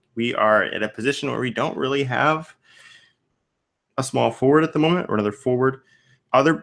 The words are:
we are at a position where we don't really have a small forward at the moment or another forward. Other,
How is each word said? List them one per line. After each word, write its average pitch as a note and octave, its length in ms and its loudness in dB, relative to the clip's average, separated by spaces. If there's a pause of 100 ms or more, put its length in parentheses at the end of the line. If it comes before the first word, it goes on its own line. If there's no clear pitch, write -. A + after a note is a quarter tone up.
(160)
we A#2 200 -2
are G#2+ 280 4
at G2 200 -4
a G#2+ 60 -4
position C3+ 420 -4
where A#2 80 -4
we B2+ 120 -2
don't A#2+ 260 -4
really C#3 260 -2
have C#3 500 -2 (1400)
a C3+ 60 -4
small A#2+ 280 0
forward C#3+ 320 2
at D#3+ 100 -4
the D#3 60 -2
moment E3+ 300 0
or - 60 -2
another G#2 160 0
forward. B2+ 500 -2 (520)
Other, C#3 300 4